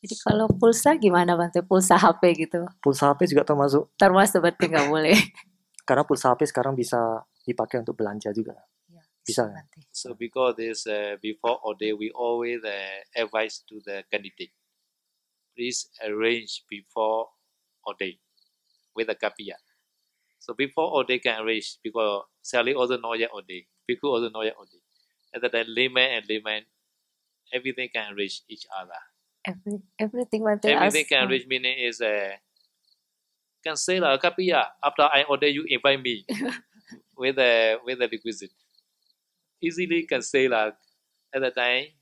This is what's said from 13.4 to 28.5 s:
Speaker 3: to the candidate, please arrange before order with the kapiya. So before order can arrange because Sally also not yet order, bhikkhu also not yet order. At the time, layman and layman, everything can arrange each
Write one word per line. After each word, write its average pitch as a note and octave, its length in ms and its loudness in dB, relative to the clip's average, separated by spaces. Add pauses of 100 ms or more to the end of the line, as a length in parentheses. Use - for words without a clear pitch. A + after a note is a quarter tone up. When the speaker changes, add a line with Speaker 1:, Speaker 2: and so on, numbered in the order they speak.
Speaker 3:
to G#2+ 160 -20
the G2 240 -10
candidate, G2 480 -12 (960)
please A#2+ 480 -8
arrange A2 640 -4
before A2 640 -4 (560)
order F#2+ 320 -10 (800)
with A2+ 160 -4
the G2 40 -4
kapiya. G2+ 440 -8 (800)
So A#2 160 -14
before C#3 400 -2
order C3 240 0
can A2 240 -4
arrange A2 400 -6
because G#2 400 -2 (160)
Sally B2 320 -2
also B2+ 240 0
not A#2 240 -6
yet A2+ 80 -2
order, F#2+ 320 -14 (240)
bhikkhu B2+ 240 -4
also A#2 240 -2
not A2 160 -4
yet - 80 -8
order. - 240 -20 (560)
At A#2+ 80 -10
the B2 80 -2
time, A2+ 160 -2
layman B2+ 480 0
and G#2+ 80 -6
layman, G#2+ 400 -6 (880)
everything B2+ 400 -8
can G#2 240 -8
arrange G2+ 320 -8
each - 240 -20